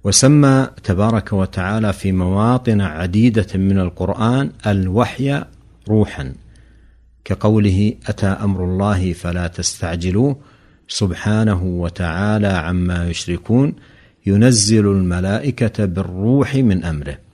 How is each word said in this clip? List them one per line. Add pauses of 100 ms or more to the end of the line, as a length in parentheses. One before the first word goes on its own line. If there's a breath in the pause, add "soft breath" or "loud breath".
وسمى (160)
تبارك
وتعالى
في
مواطن
عديدة
من
القرآن (160)
الوحي (440)
روحاً، (920 soft breath)
كقوله: (120)
"أتى
أمر
الله
فلا
تستعجلوه، (520 soft breath)
سبحانه
وتعالى
عما
يشركون، (540 soft breath)
ينزل
الملائكة
بالروح
من
أمره (160)